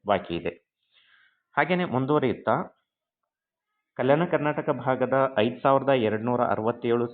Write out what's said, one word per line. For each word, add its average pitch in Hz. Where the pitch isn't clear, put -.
ಬಾಕಿ 95
ಇದೆ. -
ಹಾಗೇನೆ 175
ಮುಂದುವರಿಯುತ್ತಾ 131
ಕಲ್ಯಾಣ 143
ಕರ್ನಾಟಕ 151
ಭಾಗದ 131
ಐದು 117
ಸಾವಿರದ 135
ಎರಡುನೂರ 120
ಅರವತ್ತೇಳು 117